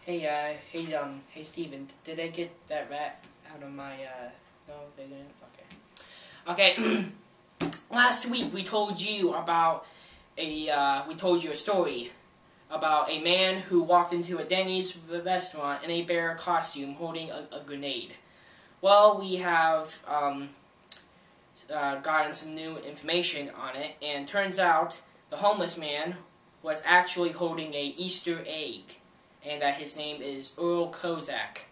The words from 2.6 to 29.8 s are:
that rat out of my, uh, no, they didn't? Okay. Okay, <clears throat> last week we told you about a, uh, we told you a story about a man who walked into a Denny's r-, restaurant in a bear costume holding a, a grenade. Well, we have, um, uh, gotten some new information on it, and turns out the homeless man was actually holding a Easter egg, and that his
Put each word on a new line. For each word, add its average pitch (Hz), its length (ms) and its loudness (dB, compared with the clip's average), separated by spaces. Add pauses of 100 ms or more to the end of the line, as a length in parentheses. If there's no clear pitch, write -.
that 151 220 -6
rat 147 340 -8 (300)
out 147 80 -16
of 139 120 -14
my, 139 200 -12
uh, 131 360 -12 (400)
no, 147 60 -14 (200)
they 135 80 -16
didn't? 139 300 -18 (1120)
Okay. 180 320 6
Okay, 220 260 2 (540)
<clears throat> - 320 -4
last 247 380 6
week 233 240 -2
we 190 100 -4
told 202 380 0
you 196 320 2
about 165 520 2 (520)
a, 156 320 -4
uh, 139 380 4
we - 80 -10
told 175 280 2
you 156 80 -4
a 143 40 -2
story 143 560 0 (580)
about 151 400 2
a 151 120 -2
man 185 400 4
who 170 220 2
walked 175 300 6
into 175 240 -2
a 156 60 -4
Denny's 185 540 0 (140)
r-, 170 100 -4
restaurant 160 600 -2
in 165 80 -6
a 170 120 0
bear 170 320 0
costume 160 600 -2
holding 160 340 -6
a, 147 220 -10
a 143 140 -10
grenade. 139 480 -8 (680)
Well, 202 380 10
we 185 180 -2
have, 160 680 2
um, 143 420 -2 (1200)
uh, 143 240 0
gotten 151 360 2
some 156 200 -6
new 160 240 -8
information 147 800 -2
on 131 180 -8
it, 147 260 -8
and 143 260 -6
turns 190 320 -2
out 170 420 4 (280)
the 147 80 -8
homeless 202 400 2
man 160 400 -4 (440)
was 151 240 -2
actually 175 460 4
holding 165 420 -4
a 143 240 -2
Easter 175 480 -2
egg, 147 520 -8 (480)
and 147 160 -4
that 143 140 2
his 147 220 -6